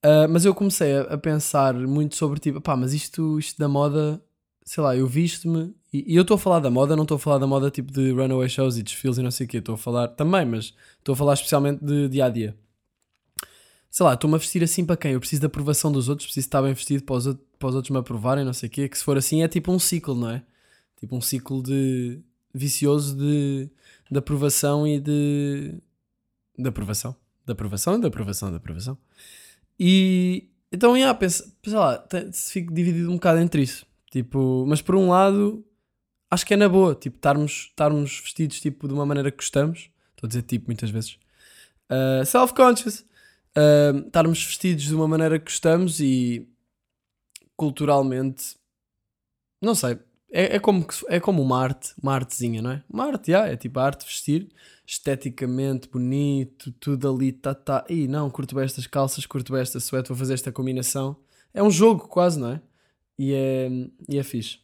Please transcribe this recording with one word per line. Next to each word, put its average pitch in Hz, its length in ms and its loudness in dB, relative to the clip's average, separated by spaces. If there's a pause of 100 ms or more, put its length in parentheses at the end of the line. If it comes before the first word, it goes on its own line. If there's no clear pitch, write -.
Ah, 151 280 6
mas 170 160 4
eu 196 100 6
comecei 180 400 2
a, 139 60 2
a 143 160 -4
pensar 147 560 2
muito 139 420 0
sobre 147 240 -2
tipo, 143 220 -4
"Pá, 151 140 -2
mas 127 180 0
isto, 156 460 -4
isto - 200 -8
da 147 80 0
moda, 147 540 0 (420)
sei - 200 -4
lá, 131 120 4
eu 131 120 2
visto-me", 165 680 -2 (180)
e, 143 200 -2
e - 20 6
eu 175 60 8
estou 190 140 4
a - 20 0
falar 175 220 4
da 135 120 0
moda, 139 240 4
não 151 80 2
estou 151 120 0
a 139 40 -2
falar 143 180 2
da 135 100 2
moda 139 240 2
tipo 139 200 -8
de 135 200 0
runaway 127 380 0
shows 127 280 0
e 110 60 -4
desfiles 123 340 -2
e 131 60 0
não 123 80 -2
sei 123 140 -4
o 117 40 -12
quê, - 80 -6
estou 110 180 -6
a - 20 -10
falar 120 320 -2
também, 165 360 2
mas 113 280 -4 (240)
estou - 160 -4
a - 20 0
falar 143 180 2
especialmente 143 500 0
de 143 260 0
dia 131 160 2
a 123 40 4
dia. 107 280 -6 (1300)
Sei - 140 2
lá, 143 80 8
estou-me 151 220 2
a - 20 2
vestir 165 260 -2
assim 170 220 0
para 165 120 0
quem? 143 160 -2
Eu 127 60 0
preciso 139 220 -4
da 151 60 0
aprovação 147 440 0
dos 131 180 0
outros, 143 180 -4
preciso 131 200 -6
estar 139 140 0
bem 135 120 2
vestido 139 300 -4
para 135 120 -4
os 123 120 0
out-, 135 140 -4 (160)
para 135 120 -4
os 127 60 -2
outros 131 140 -4
me 139 80 0
aprovarem, 127 480 -2
não 127 80 -4
sei 123 160 -8
o - 20 -18
quê, 139 160 -4
que - 100 -8
se - 60 -6
for 143 140 2
assim 156 260 2
é 165 40 2
tipo 165 240 -2
um 180 80 2
ciclo, 156 360 -2
não 120 140 -4
é? 123 140 -8 (540)
Tipo 127 180 -10
um 123 60 -4
ciclo 131 420 -6
de, 131 560 -2 (340)
vicioso 143 640 0
de, 139 520 0 (400)
de 139 100 -2
aprovação 147 680 0
e 147 120 2
de, 143 760 -2 (840)
de 123 120 -4
aprovação, 107 460 -6 (300)
de 120 60 -8
aprovação, 107 480 -2
de 226 80 0
aprovação, 101 440 -4
de 85 60 -6
aprovação. 104 400 -10 (840)
E, 185 680 2 (220)
então, 240 260 4
yeah, 262 200 4
pensa, - 320 -2 (140)
sei 208 100 -6
lá, 170 240 2
te-, 180 360 -8
se - 180 -8
fico 170 220 -6
dividido 170 360 0
um 180 40 -2
bocado 165 260 2
entre 165 220 2
isso. - 240 -4 (260)
Tipo, 131 560 0
mas 151 140 2
por 180 140 0
um 190 140 4
lado, 202 560 2 (640)
acho 175 160 0
que - 80 2
é 202 40 4
na 202 100 6
boa, 180 260 6
tipo, - 220 -8
estarmos, 147 540 0
estarmos 147 500 0
vestidos, - 400 -6
tipo, 143 280 -6
de 139 60 -4
uma 143 120 -2
maneira 139 260 0
que - 60 -14
gostamos. 151 520 -2 (220)
Estou - 160 -12
a - 0 -
dizer 120 140 -4
tipo 120 260 -4
muitas 113 220 -6
vezes. 110 280 -8 (720)
Ah, 131 360 0
self-conscious. 247 800 4 (500)
Ah, 147 500 6
estarmos 160 380 2
vestidos 170 400 -2
de 151 120 -2
uma 156 120 2
maneira 160 320 2
que 160 60 -16
gostamos 170 560 2
e 123 460 0 (1080)
culturalmente, 135 1040 0 (1040)
não 214 140 2
sei, 120 240 -2 (320)
é, 185 240 2
é 202 40 2
como 196 260 2
que - 100 -14
se, - 120 -12
é 175 120 0
como 175 220 2
uma 127 180 2
arte, 127 420 -4
uma 139 120 -2
artezinha, 123 480 -4
não 123 100 -4
é? 139 180 -10
Uma 240 160 -4
arte, 269 260 -4
yeah, 196 200 2
é 120 60 -6
tipo 131 220 -8
a 131 60 2
arte 139 160 -2
de - 60 -18
vestir, 165 420 -4 (360)
esteticamente 131 1040 -6
bonito, 135 840 -2
tudo 139 380 -2
ali, 131 200 0
tá, 135 240 -6
tá. - 340 -4
"Ih, 165 180 -2
não, 143 220 -4
curto 131 260 -8
bem 135 80 -2
estas 131 240 -6
calças, 139 380 -4
curto 127 280 -8
bem 131 80 0
esta 123 180 -6
suéte, 127 300 -6
vou 123 80 -6
fazer 131 180 -2
esta 127 160 -8
combinação." 131 680 -4 (360)
É 202 100 0
um 208 80 6
jogo 190 360 4
quase, 175 320 2
não 120 140 -4
é? 151 80 -10 (560)
E 139 160 -2
é, 131 360 0 (380)
e 143 120 -2
é 139 40 -2
fixe. 120 400 -8